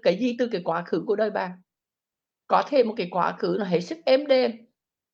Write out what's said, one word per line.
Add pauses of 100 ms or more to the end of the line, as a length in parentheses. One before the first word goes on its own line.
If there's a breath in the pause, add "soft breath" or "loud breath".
cái
gì
từ
cái
quá
khứ
của
đời
bạn? (960)
Có
thể
một
cái
quá
khứ
nó
hết
sức
êm
đềm. (640)